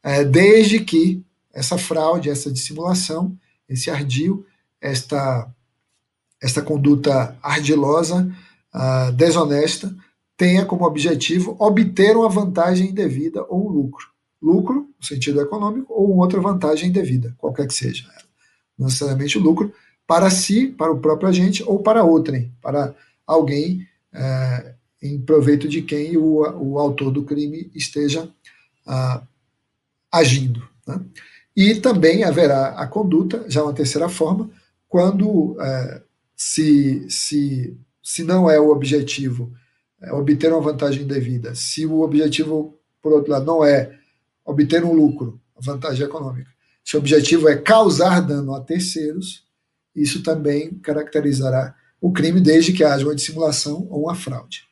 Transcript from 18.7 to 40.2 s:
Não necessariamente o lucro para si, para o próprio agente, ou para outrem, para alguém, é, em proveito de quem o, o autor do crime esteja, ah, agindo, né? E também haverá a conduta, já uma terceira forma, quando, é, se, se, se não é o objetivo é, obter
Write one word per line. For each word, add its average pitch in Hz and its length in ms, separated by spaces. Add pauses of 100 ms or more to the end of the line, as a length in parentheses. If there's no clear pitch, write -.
Não 131 80
necessariamente 139 520
o - 20
lucro 175 320 (340)
para 175 220
si, 202 380
para 160 260
o 131 80
próprio 156 300
agente, 185 340
ou 202 180
para 220 220
outrem, 147 560
para 143 340 (320)
alguém, 156 640 (240)
é, 131 640 (280)
em 143 160
proveito 147 480
de 147 140
quem 156 380
o, 156 240
o 139 360
autor 139 320
do 143 140
crime 147 500
esteja, 147 560 (560)
ah, 127 360 (880)
agindo, 131 500 (240)
né? 185 140 (560)
E 208 200
também 196 460
haverá 143 500
a 143 140
conduta, 180 640
já 147 140
uma 147 100
terceira 151 380
forma, 185 400 (360)
quando, 190 720
é, 131 440 (340)
se, 143 720
se, 139 640 (280)
se - 200
não 180 280
é 151 100
o 151 80
objetivo 135 840 (500)
é, - 120
obter 147 400